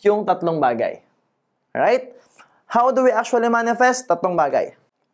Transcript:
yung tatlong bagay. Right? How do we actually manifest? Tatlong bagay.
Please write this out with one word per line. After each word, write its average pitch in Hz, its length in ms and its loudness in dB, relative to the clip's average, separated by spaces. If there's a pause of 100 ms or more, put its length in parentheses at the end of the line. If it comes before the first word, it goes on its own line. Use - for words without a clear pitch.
yung 208 240 0
tatlong 170 320 -2
bagay. 120 480 -2 (680)
Right? 233 420 0 (540)
How 247 240 2
do 262 80 2
we 254 80 4
actually 233 400 0
manifest? 233 560 0
Tatlong 180 320 -2
bagay. 135 400 -2 (360)